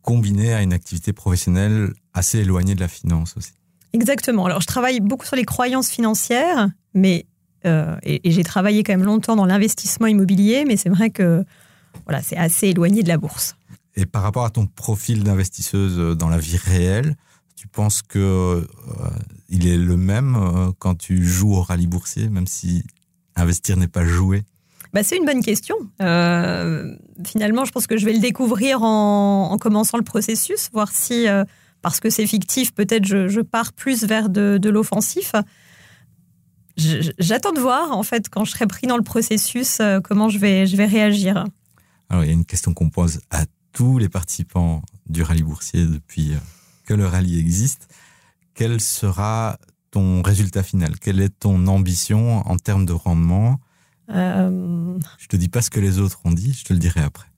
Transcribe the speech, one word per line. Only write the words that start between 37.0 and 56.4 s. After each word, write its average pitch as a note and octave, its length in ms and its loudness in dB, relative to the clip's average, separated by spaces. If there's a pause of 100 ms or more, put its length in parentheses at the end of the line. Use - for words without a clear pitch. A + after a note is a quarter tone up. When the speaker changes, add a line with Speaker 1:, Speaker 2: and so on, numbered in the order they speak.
Speaker 2:
je, E3 180 -2
j'attends A3 340 0
de D4 80 -2
voir, C4+ 320 0
en G3+ 100 -2
fait, A3+ 260 -4
quand G#3 160 -2
je - 80 -4
serai A3+ 140 -2
pris - 200 -4
dans B3 100 0
le A#3 60 0
processus, A3+ 800 -2
euh, G3+ 200 2
comment G#3 280 0
je G#3 100 0
vais, F#3+ 280 4
je F#3+ 100 2
vais G3+ 100 4
réagir. G3+ 580 2 (640)
Speaker 1:
Alors, E2+ 160 2
il - 40 2
y - 20 2
a D#2+ 40 4
une E2 100 4
question F2+ 300 -2
qu'on D#2+ 160 0
pose E2 300 0 (100)
à D2 140 0 (280)
tous B2+ 260 2
les G#2 100 2
participants E2+ 720 -2 (240)
du E2 160 -2
rallye D#2+ 200 2
boursier D#2 420 -2
depuis, D#2 480 -2
euh, D2+ 60 -2 (480)
que G#2+ 80 -2
le G2+ 120 2
rallye F2+ 320 0
existe. E2+ 500 -2 (640)
Quel A#2 260 -2
sera G#2+ 800 -4 (320)
ton F#2 320 0
résultat F#2+ 400 0
final ? F2 360 -2
Quelle F#2+ 220 0
est G2 200 -2
ton F#2 260 2
ambition G2 720 0 (100)
en F#2 80 0
termes G2 300 0
de E2+ 60 -2
rendement ? F2 680 0 (480)
Speaker 2:
Euh. F#3 880 -2 (200)
Speaker 1:
Je - 80 -20
te - 100 -2
dis F2+ 120 2
pas A#2+ 140 -2
ce - 80 -4
que A2 100 -2
les G2 180 2
autres G2 260 -2
ont E2+ 60 0
dit, F#2+ 220 0